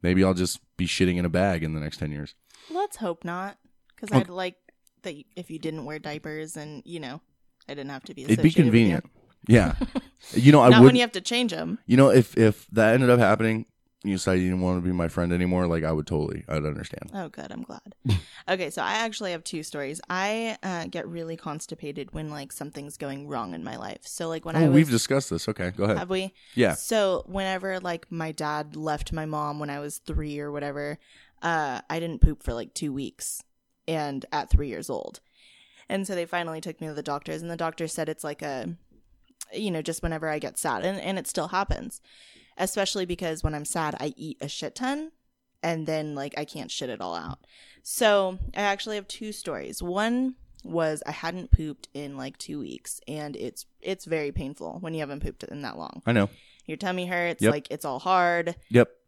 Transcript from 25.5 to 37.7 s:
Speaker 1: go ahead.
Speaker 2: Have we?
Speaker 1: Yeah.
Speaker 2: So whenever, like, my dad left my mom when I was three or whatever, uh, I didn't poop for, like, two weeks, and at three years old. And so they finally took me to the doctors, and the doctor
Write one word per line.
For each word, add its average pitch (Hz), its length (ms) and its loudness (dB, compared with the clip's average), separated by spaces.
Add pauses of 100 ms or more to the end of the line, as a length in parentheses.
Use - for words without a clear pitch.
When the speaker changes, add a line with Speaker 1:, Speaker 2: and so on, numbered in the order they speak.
Speaker 1:
go 98 100 0
ahead. 107 120 4
Speaker 2:
Have 180 140 -4
we? 190 200 -2 (220)
Speaker 1:
Yeah. 104 220 4
Speaker 2:
So 196 500 0
whenever, 190 540 -4
like, 175 320 -6
my 160 200 -6
dad 151 440 -6
left 151 360 -4
my 156 140 -4
mom 151 340 -4
when 147 120 -6
I 143 80 -8
was 147 180 -10
three 151 420 -4
or 147 120 -8
whatever, 147 480 -6 (420)
uh, 156 480 -2
I 160 100 -4
didn't 165 220 0
poop - 220 4
for, 123 100 -4
like, 117 220 -8
two 147 180 -4
weeks, - 480 -8 (460)
and 147 440 -4
at 147 200 -2
three 147 160 6
years 107 240 -8
old. - 300 -8 (680)
And 196 160 -2
so 196 80 -8
they 170 140 -4
finally 170 340 -4
took 160 180 -10
me 165 60 -8
to 156 80 -8
the 147 80 -8
doctors, 151 400 -6
and 170 80 -10
the 170 80 -6
doctor 165 300 -4